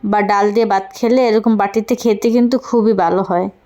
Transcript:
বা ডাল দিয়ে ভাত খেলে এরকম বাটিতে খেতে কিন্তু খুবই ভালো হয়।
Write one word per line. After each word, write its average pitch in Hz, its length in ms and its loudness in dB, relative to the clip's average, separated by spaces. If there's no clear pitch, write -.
বা 208 80 0
ডাল 202 240 2
দিয়ে 226 180 2
ভাত 196 140 -2
খেলে 247 320 0
এরকম 220 320 2
বাটিতে 208 420 -2
খেতে 214 240 0
কিন্তু 240 200 2
খুবই 226 260 2
ভালো 175 280 0
হয়। 185 160 0